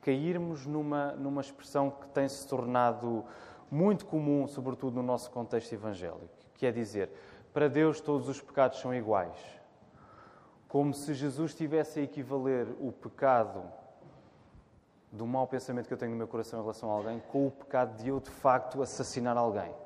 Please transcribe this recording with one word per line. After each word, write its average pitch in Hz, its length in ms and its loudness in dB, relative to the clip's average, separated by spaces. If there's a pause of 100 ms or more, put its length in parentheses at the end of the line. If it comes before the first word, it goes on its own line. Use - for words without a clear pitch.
cairmos 160 640 0
numa, 147 480 -2
numa 139 280 -4
expressão 139 500 0
que - 180 -14
tem 139 200 2
se - 180 -8
tornado 120 760 2 (440)
muito 180 380 4
comum, 147 400 2
sobretudo 127 480 -4
no 123 80 0
nosso 123 300 0
contexto 117 400 -4
evangélico, 90 560 -8 (260)
que - 100 -4
é 127 60 6
dizer, 104 400 -2 (420)
"Para 147 160 4
Deus 151 320 4
todos 139 280 0
os 135 120 -6
pecados - 380 2
são 127 160 -4
iguais." 107 420 0 (1300)
Como 143 260 2
se 151 200 -4
Jesus 143 400 -2
tivesse 156 460 0
a - 20 2
equivaler 131 680 0 (120)
o 127 120 -4
pecado 117 720 2 (1500)
do 107 160 -8
mau 127 200 2
pensamento 123 400 -4
que - 80 -4
eu 117 40 -8
tenho 117 140 -2
no 113 40 -4
meu 113 120 -4
coração 113 300 -4
em 110 40 -4
relação 107 280 -4
a 107 40 2
alguém 110 340 -2
com 139 180 2
o 135 40 0
pecado 127 460 -2
de 113 120 -6
eu, 135 120 0
de - 100 -14
facto, 131 520 2
assassinar 123 540 -2
alguém 104 360 0 (140)